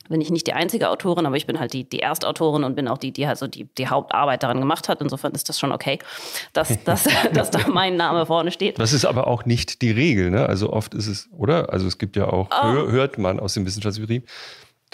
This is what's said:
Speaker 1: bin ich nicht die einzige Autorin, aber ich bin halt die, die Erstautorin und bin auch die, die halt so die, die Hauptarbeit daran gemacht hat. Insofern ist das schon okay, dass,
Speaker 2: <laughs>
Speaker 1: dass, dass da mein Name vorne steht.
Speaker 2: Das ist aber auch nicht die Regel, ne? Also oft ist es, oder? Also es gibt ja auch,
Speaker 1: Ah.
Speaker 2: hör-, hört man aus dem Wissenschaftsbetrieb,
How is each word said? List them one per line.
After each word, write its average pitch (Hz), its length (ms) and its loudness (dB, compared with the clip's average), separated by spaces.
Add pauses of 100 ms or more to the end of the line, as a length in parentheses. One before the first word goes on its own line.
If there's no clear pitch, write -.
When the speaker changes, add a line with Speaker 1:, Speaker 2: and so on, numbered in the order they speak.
(100)
Speaker 1:
bin 160 100 2
ich 156 100 -2
nicht 165 160 -2
die - 60 0
einzige 156 380 0
Autorin, 175 340 0
aber 135 120 0
ich 151 100 -4
bin - 120 -2
halt 123 140 -4
die, 127 160 -6
die - 120 -6
Erstautorin 151 640 0
und 131 140 -2
bin 139 120 -2
auch 131 100 -2
die, 131 120 -6
die 143 160 -2
halt 131 120 -2
so 139 80 -6
die, - 180 -14
die 127 240 -6
Hauptarbeit 135 540 0
daran 127 180 0
gemacht 147 300 0
hat. 170 100 -2
Insofern 147 320 -4
ist - 160 -6
das - 100 -4
schon - 140 0
okay, - 260 -2 (540)
dass, - 280 2
Speaker 2:
<laughs> - 40 -18
Speaker 1:
dass, 175 240 2 (240)
dass 214 180 2
da - 180 0
mein 185 280 2
Name 165 300 2
vorne 165 260 2
steht. - 260 -2
Speaker 2:
Das 113 140 4
ist 135 140 4
aber 123 200 2
auch 123 200 0
nicht - 340 0
die 120 120 4
Regel, 107 380 4
ne? 117 160 4
Also 104 240 0
oft 107 240 -2
ist 107 120 -4
es, 101 260 -8
oder? 156 400 0
Also 92 140 0
es 90 100 -2
gibt 101 200 -6
ja 98 100 4
auch, 92 240 0
Speaker 1:
Ah. - 200 2
Speaker 2:
hör-, 135 220 2
hört 135 240 2
man 95 240 0
aus 101 140 -4
dem 104 100 -2
Wissenschaftsbetrieb, 107 640 -4 (640)